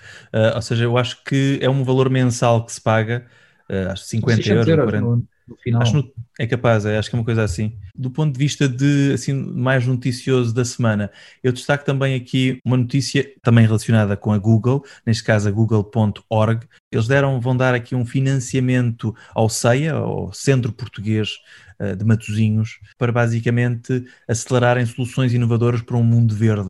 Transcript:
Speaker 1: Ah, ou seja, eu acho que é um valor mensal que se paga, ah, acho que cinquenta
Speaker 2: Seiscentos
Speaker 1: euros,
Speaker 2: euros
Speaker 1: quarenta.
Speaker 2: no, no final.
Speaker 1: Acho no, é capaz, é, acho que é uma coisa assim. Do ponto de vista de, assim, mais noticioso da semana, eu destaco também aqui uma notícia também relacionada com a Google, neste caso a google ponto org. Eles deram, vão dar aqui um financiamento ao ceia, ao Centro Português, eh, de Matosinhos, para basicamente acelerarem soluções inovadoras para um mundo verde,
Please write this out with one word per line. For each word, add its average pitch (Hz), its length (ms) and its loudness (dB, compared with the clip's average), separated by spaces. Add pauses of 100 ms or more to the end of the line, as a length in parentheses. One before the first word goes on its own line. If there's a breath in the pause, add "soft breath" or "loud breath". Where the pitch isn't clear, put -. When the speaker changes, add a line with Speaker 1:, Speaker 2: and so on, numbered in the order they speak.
(320 loud breath)
Speaker 1:
Ah, 113 240 2
ou 117 60 -4
seja, 117 220 -2
eu 120 140 0
acho - 260 -4
que 139 360 0
é 131 100 2
um 135 120 0
valor 131 280 2
mensal 120 540 2
que - 80 -16
se - 80 -14
paga, 110 460 -2 (420 soft breath)
ah, 95 240 -4
acho 95 120 -12
que - 60 -16
cinquenta 113 320 0
Speaker 2:
Seiscentos - 260 2
Speaker 1:
euros, - 0 -
Speaker 2:
euros 156 160 4
Speaker 1:
quarenta. 107 220 0
Speaker 2:
no, 120 220 0 (200)
no 117 80 -20
final. 117 260 0
Speaker 1:
Acho 117 140 2
no, 139 160 -2 (260)
é 117 80 -2
capaz, 117 380 2
é, 107 140 0
acho 104 100 -4
que - 80 -6
é - 20 0
uma 117 60 -2
coisa 113 180 0
assim. 110 340 -4 (180)
Do 127 160 -6
ponto 151 240 -2
de 123 40 -10
vista 143 300 0
de, 139 460 2
assim, 127 180 -4
mais 131 540 -2
noticioso 127 680 -2
da 123 100 0
semana, 107 460 -2 (320 loud breath)
eu 127 80 2
destaco 139 340 -2
também 135 300 0
aqui 127 500 -2
uma 123 120 2
notícia 127 560 -2 (100)
também 117 220 6
relacionada 107 520 2
com 110 160 -2
a 104 60 2
Google, 113 460 2 (220 loud breath)
neste 117 180 -2
caso 104 240 2
a - 20 0
google 107 320 2
ponto 104 460 -2
org. 113 380 0 (260 soft breath)
Eles 117 160 -2
deram, 139 320 2
vão 127 160 0
dar 127 180 2
aqui 120 200 -4
um 123 100 -2
financiamento 127 1120 0 (200 loud breath)
ao 110 140 2
ceia, 135 460 0
ao 101 380 -4
Centro 120 400 0
Português, 107 680 -4 (400 loud breath)
eh, 98 160 -6
de 98 100 -6
Matosinhos, 110 720 0 (180 soft breath)
para 120 160 -2
basicamente 120 920 0 (220 loud breath)
acelerarem 123 600 2
soluções 123 480 -2
inovadoras 117 480 0
para 123 140 -6
um 117 80 2
mundo 117 300 4
verde, 104 360 0